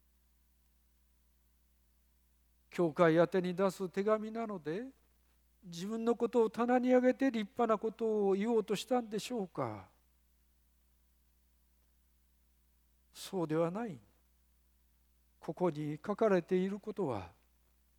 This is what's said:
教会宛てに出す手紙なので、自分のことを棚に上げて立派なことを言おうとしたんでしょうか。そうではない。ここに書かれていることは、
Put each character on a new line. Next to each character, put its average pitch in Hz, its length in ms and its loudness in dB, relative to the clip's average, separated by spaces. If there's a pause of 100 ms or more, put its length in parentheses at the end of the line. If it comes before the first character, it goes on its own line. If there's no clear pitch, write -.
(2750)
教 175 200 0
会 160 260 4
宛 170 100 6
て 185 140 0
に 180 140 -4
出 190 160 2
す 185 180 -8
手 196 160 -6
紙 214 260 0
な 226 160 -6
の 208 120 -10
で、 160 260 -6 (800)
自 175 220 -10
分 226 180 -4
の 233 100 2
こ 233 140 0
と 240 160 4
を 214 60 0
棚 240 280 2
に 254 140 4
上 254 80 6
げ 254 140 4
て 269 160 2
立 226 80 -2
派 220 280 -2
な 220 120 2
こ 220 120 -4
と 214 380 0
を 190 60 4
言 208 180 0
お 226 60 4
う 202 60 0
と 202 120 -2
し - 80 -8
た 247 160 2
ん 226 80 -10
で 208 100 -6
し - 140 -8
ょ 240 80 -4
う 190 80 -6
か。 107 380 -6 (3250)
そ 185 300 -4
う 156 40 -4
で 156 80 0
は 165 140 2
な 220 160 -6
い。 156 120 -10 (1400)
こ 165 140 -10
こ 180 160 0
に 151 340 -8
書 208 100 -6
か 226 140 2
れ 185 140 4
て 185 140 -2
い 185 120 0
る 202 100 -6
こ 214 140 -12
と 196 140 -4
は、 98 240 -6 (680)